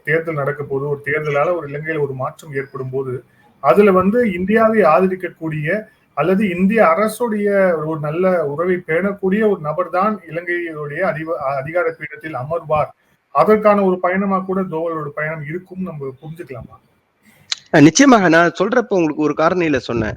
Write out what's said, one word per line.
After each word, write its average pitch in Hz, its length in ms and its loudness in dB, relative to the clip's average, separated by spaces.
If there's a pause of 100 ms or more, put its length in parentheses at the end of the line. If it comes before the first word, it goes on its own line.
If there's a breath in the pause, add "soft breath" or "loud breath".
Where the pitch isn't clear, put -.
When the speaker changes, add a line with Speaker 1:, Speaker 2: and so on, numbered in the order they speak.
Speaker 1:
தேர்தல் 160 320 -2
நடக்க 143 280 -4
போது, 139 260 -4
ஒரு 143 160 -4
தேர்தலால 151 500 0
ஒரு 151 120 -8
இலங்கையில 151 320 -6
ஒரு 135 140 -2
மாற்றம் 135 400 -10
ஏற்படும் 135 360 -8
போது, 131 340 -6 (360 soft breath)
அதுல 190 320 4
வந்து 202 400 2
இந்தியாவை 214 500 2
ஆதரிக்கக்கூடிய 165 1000 0 (320 soft breath)
அல்லது 190 360 0
இந்திய 196 340 2
அரசுடைய 202 920 2 (100)
ஒரு 156 160 -4
நல்ல 170 440 0
உறவை 165 300 -2
பேணக்கூடிய 190 760 0
ஒரு 190 120 0
நபர் 156 280 -4
தான் 190 400 -2
இலங்கையுடைய 165 680 -6
அதிவ-, 156 580 -4
அதிகார 160 340 -2
பீடத்தில் 156 440 -12
அமர்வார். 151 600 -4 (320)
அதற்கான 202 560 4
ஒரு 185 160 2
பயணமா 190 400 0
கூட 190 220 -4
தோவலோட 160 540 -6
பயணம் 156 300 -6
இருக்கும், 185 360 -10
நம்ம 156 240 -10
புரிஞ்சுக்கலாமா? 139 720 -14 (960 loud breath)
Speaker 2:
அ, 165 60 6
நிச்சயமாக. 190 500 8
நான் 165 220 6
சொல்றப்ப 214 420 0
உங்களுக்கு 151 300 0
ஒரு 147 140 0
காரணியில 160 400 2
சொன்னேன். 113 400 -4